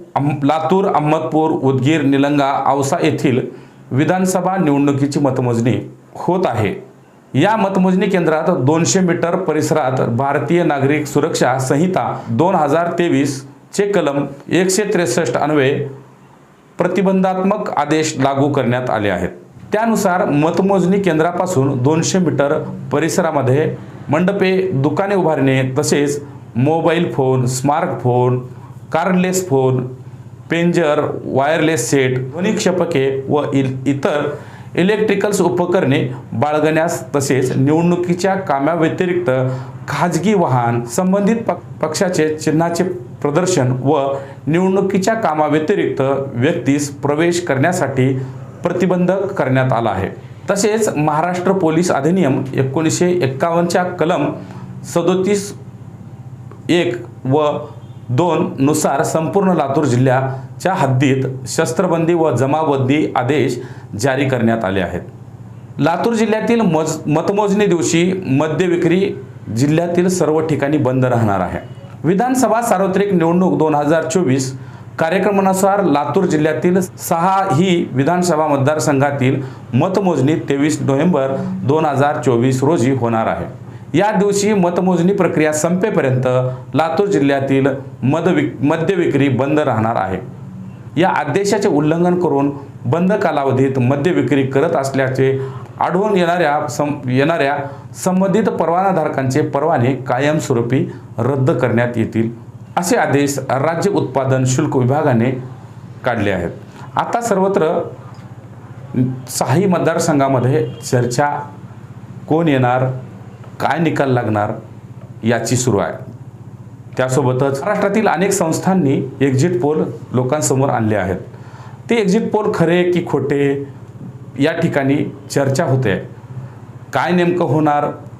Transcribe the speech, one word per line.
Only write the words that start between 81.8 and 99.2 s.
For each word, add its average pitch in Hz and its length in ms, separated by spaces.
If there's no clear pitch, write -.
हजार 143 380
चोवीस 127 400
रोजी 135 300
होणार 117 340
आहे. 85 440
या 202 120
दिवशी 202 420
मतमोजणी 180 600
प्रक्रिया 160 400
संपेपर्यंत 165 720
लातूर 165 320
जिल्ह्यातील 139 600
मद 156 260
विक-, 143 360
मद्य 160 300
विक्री 143 340
बंद 139 320
राहणार 113 360
आहे. 95 440
या 180 80
आदेशाचे 196 600
उल्लंघन 170 520
करून 143 320
बंद 175 260
कालावधीत 139 640
मद्य 143 320
विक्री 139 320
करत 143 340
असल्याचे 135 640
आढळून 190 360
येणाऱ्या 165 520
सं-, 147 420
येणाऱ्या 143 460
संबंधित 185 400
परवानाधारकांचे 160 960